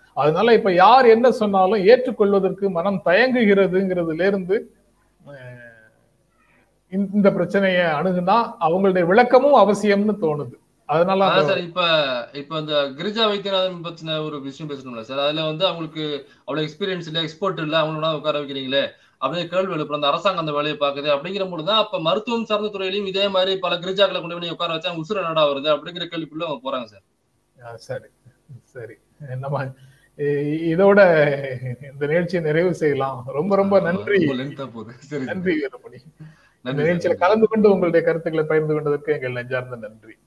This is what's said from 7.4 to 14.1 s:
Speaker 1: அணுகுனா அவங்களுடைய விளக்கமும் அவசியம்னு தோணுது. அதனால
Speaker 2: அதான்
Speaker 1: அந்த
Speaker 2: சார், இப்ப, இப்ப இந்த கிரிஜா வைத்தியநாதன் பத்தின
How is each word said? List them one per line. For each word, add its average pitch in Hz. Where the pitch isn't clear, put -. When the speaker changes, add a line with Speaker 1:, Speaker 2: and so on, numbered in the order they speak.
Speaker 1:
அணுகுனா 180
அவங்களுடைய 180
விளக்கமும் 247
அவசியம்னு 202
தோணுது. 147
அதனால 185
Speaker 2:
அதான் 180
Speaker 1:
அந்த 175
Speaker 2:
சார், 180
இப்ப, 175
இப்ப 143
இந்த 156
கிரிஜா 208
வைத்தியநாதன் 185
பத்தின 156